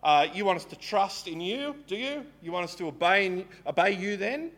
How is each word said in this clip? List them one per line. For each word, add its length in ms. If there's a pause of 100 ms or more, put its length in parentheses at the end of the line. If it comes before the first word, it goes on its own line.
uh, 300
you 120
want 120
us 80
to 100
trust 520
in 140
you, 340 (120)
do 80
you? 300 (160)
You 100
want 140
us 100
to 120
obey, 580 (200)
obey 260
you 260
then? 400